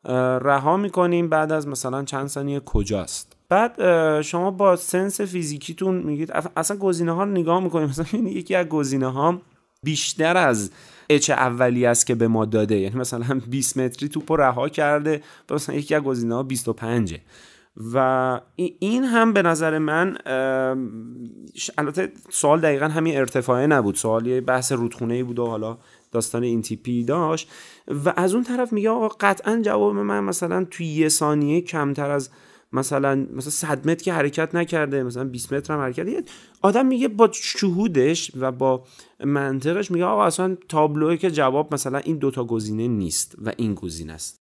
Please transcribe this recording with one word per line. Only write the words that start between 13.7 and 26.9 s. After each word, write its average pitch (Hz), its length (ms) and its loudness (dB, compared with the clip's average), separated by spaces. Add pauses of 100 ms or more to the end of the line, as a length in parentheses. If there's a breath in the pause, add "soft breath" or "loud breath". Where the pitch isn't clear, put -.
متری 131 320 -2
توپ 151 220 -6
رو 160 100 4
رها 127 280 4
کرده، 147 520 0 (300 loud breath)
مثلاً 147 240 -4
یکی 147 200 -2
از 151 80 2
گزینه‌ها 120 400 -2
بیست 131 240 -4
و 113 60 -2
پنجه. 113 480 -2 (720 loud breath)
و 131 480 0 (140)
ای-، 180 240 -4
این 233 240 0
هم 226 300 2
به 196 80 4
نظر 160 360 2
من، 156 480 0
ام، 131 640 -2 (680)
ش-، - 220 -8
البته 151 340 -2 (180)
سوال 156 320 4
دقیقاً 147 240 2
همین 160 320 0
ارتفاعه 131 500 2
نبود، 117 280 4
سوال 113 320 0
یه 127 140 0
بحث 127 300 0
رودخونه‌ای 120 520 -2
بود 120 160 -6
و 120 60 0
حالا 113 320 -4 (340 soft breath)
داستان 117 320 -2
این 117 180 0
تیپی 120 420 -4